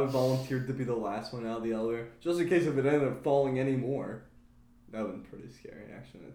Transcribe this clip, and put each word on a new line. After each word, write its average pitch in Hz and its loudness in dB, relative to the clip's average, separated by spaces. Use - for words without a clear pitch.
volunteered 131 2
to 135 -2
be 131 -4
the 120 0
last 107 -4
one 120 -8
out 113 -4
of 110 -4
the 113 0
elevator, 117 -2
just 175 0
in 170 2
case 170 6
if 147 2
it 131 4
ended 147 4
up - -4
falling 139 4
anymore. 131 0
That 110 -4
would've 98 -6
been - -20
pretty - -14
scary, - -16
actually. - -18
I - -16